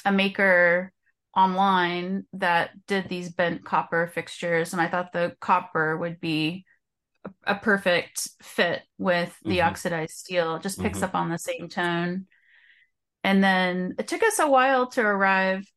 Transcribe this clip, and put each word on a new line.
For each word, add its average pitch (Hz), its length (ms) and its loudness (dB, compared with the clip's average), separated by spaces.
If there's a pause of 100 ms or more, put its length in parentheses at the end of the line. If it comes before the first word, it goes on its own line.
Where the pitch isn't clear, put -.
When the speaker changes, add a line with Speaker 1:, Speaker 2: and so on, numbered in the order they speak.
Speaker 1:
a 202 60 2
maker 190 800 2 (440)
online 185 960 0
that 175 380 0 (160)
did 190 220 -2
these 180 220 -8
bent 170 340 -2
copper 165 420 -2
fixtures, 165 640 -4
and 175 80 -2
I 165 60 0
thought 180 240 -4
the 175 280 -4
copper 160 580 -2
would 170 220 -8
be 160 460 -4 (600)
a, - 280 2
a - 20 4
perfect 196 720 2 (140)
fit - 400 0 (160)
with 180 460 0
the 185 140 0
Speaker 2:
Mm-hmm. 170 100 4
Speaker 1:
oxidized 170 460 -4
steel. 165 420 -2
It 165 80 -10
just 190 180 -6
picks 185 180 -2
Speaker 2:
Mm-hmm. 196 60 -2
Speaker 1:
up 185 100 -8
on 175 140 -2
the 170 80 -4
same 170 320 -10
tone. 175 560 -4 (1000)
And 196 180 4
then 185 540 0
it 214 100 -6
took 330 160 -4
us 415 160 0
a 311 100 2
while 262 420 4
to 247 100 -2
arrive 190 640 2 (120)